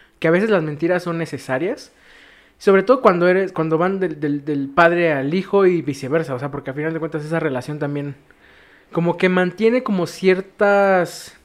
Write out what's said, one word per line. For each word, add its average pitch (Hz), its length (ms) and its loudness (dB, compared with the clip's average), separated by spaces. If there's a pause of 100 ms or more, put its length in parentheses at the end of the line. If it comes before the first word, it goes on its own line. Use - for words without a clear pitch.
(200)
que 165 80 0
a 160 40 4
veces 196 180 2
las 185 140 2
mentiras 165 400 -2
son 165 140 -4
necesarias, 165 720 -6 (680)
sobre 190 260 4
todo 262 180 4
cuando 180 280 4
eres, 185 240 0
cuando 160 240 0
van 190 220 0
del, 160 200 -4
del, 143 240 -4
del 139 240 -4
padre 170 460 2
al 139 200 -2
hijo 190 320 2
y 175 160 2
viceversa, 139 540 -4
o 123 40 -6
sea, 139 120 -8
porque 135 200 -10
al 135 40 -12
final 151 180 -4
de 165 60 -6
cuentas 156 240 -6
esa 160 160 -4
relación 151 400 -4
también 143 360 -6 (760)
como 170 260 0
que 185 120 2
mantiene 185 540 0
como 180 240 -2
ciertas 190 1400 0